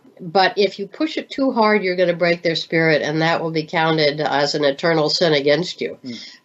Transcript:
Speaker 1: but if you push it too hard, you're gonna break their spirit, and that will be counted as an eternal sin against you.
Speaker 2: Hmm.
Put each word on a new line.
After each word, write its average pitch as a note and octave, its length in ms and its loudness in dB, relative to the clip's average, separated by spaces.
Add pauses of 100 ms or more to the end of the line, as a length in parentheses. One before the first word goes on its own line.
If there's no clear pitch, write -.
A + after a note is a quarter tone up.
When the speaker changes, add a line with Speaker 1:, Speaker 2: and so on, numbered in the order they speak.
(180)
Speaker 1:
but F#3 380 0
if G3 220 0
you G3 80 -8
push D#4 320 -6
it - 100 -10
too C4+ 240 -2
hard, G#3+ 320 2
you're F3+ 120 -2
gonna F3 180 2
break E3+ 280 0
their D#3+ 140 -2
spirit, D#3+ 460 2
and D3+ 180 -2
that E3 220 0
will E3 80 -4
be D#3+ 160 -4
counted D#3+ 560 0
as C#3 320 0
an D3 100 0
eternal D3+ 460 0
sin D#3+ 240 2
against D3 480 0
you. - 200 -8
Speaker 2:
Hmm. B2+ 100 -12 (320)